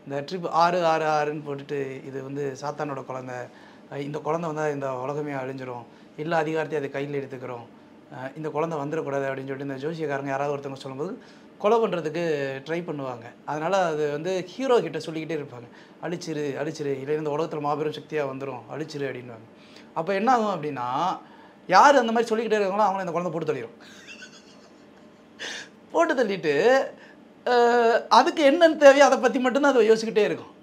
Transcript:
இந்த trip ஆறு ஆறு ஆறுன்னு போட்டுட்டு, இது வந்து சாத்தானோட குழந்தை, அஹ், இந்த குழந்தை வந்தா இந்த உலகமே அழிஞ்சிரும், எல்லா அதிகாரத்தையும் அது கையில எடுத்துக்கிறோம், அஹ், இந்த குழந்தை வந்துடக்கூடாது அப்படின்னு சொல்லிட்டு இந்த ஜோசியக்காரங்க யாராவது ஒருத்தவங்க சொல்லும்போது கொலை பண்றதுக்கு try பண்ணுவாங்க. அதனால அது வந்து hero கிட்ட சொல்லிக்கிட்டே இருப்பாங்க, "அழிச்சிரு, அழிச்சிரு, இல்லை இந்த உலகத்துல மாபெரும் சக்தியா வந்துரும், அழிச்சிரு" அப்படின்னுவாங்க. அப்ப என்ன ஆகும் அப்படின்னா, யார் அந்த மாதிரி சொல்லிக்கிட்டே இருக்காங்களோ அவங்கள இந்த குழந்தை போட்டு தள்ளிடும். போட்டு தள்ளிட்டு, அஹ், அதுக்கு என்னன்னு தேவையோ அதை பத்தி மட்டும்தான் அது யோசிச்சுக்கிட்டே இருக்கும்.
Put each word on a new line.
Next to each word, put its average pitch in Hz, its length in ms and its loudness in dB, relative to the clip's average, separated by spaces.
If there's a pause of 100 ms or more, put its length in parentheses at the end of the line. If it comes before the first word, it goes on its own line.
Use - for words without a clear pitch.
இந்த 143 200 -8
trip 170 300 -8
ஆறு 175 340 2
ஆறு 160 220 2
ஆறுன்னு 151 360 0
போட்டுட்டு, 139 640 -8
இது 135 160 -10
வந்து 139 340 -6
சாத்தானோட 143 480 -8
குழந்தை, 127 320 -10 (500)
அஹ், 139 140 -10
இந்த 147 180 -8
குழந்தை 165 300 -4
வந்தா 151 200 -4
இந்த 139 260 -4
உலகமே 143 380 -6
அழிஞ்சிரும், 127 520 -10 (320)
எல்லா 160 260 -2
அதிகாரத்தையும் 151 400 -2
அது 135 80 -6
கையில 143 280 -6
எடுத்துக்கிறோம், 127 460 -10 (480)
அஹ், 135 240 -10
இந்த 156 120 -8
குழந்தை 160 300 -4
வந்துடக்கூடாது 143 460 -4
அப்படின்னு 135 240 -6
சொல்லிட்டு 139 200 -8
இந்த 135 100 -8
ஜோசியக்காரங்க 143 480 -6
யாராவது 143 280 -2
ஒருத்தவங்க 139 260 -8
சொல்லும்போது 139 320 -10 (460)
கொலை 214 200 4
பண்றதுக்கு 170 440 -2 (420)
try 160 180 -4
பண்ணுவாங்க. 135 440 -8 (180)
அதனால 165 400 0
அது 151 260 0
வந்து 175 360 -4
hero 247 340 2
கிட்ட 160 180 -6
சொல்லிக்கிட்டே 160 380 -8
இருப்பாங்க, 123 320 -12 (340)
"அழிச்சிரு, 160 420 -6 (120)
அழிச்சிரு, 147 420 -6
இல்லை 139 180 -4
இந்த 156 140 -4
உலகத்துல 156 300 -4
மாபெரும் 147 320 -2
சக்தியா 147 340 -6
வந்துரும், 131 440 -10
அழிச்சிரு" 143 340 -8
அப்படின்னுவாங்க. 123 420 -10 (480)
அப்ப 165 200 -2
என்ன 214 180 2
ஆகும் 220 200 2
அப்படின்னா, 147 340 -6 (840)
யார் 233 280 10
அந்த 226 160 2
மாதிரி 233 160 0
சொல்லிக்கிட்டே 220 300 0
இருக்காங்களோ 202 280 2
அவங்கள 196 140 0
இந்த 180 120 -6
குழந்தை 175 200 -2
போட்டு 160 160 -4
தள்ளிடும். 131 280 -4 (2250)
போட்டு 320 240 4
தள்ளிட்டு, 190 400 0 (920)
அஹ், 240 520 6 (100)
அதுக்கு 285 360 6
என்னன்னு 320 320 6
தேவையோ 277 280 10
அதை 262 140 6
பத்தி 254 200 2
மட்டும்தான் 262 360 2
அது 233 100 6
யோசிச்சுக்கிட்டே 214 400 4
இருக்கும். 160 280 -4 (100)